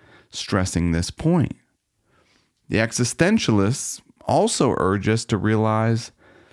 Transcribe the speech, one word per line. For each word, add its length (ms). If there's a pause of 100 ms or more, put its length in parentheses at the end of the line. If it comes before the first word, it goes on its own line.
(300)
stressing 640
this 180
point. 460 (1120)
The 80
existentialists 1200 (200)
also 580
urge 300
us 160
to 120
realize 760 (400)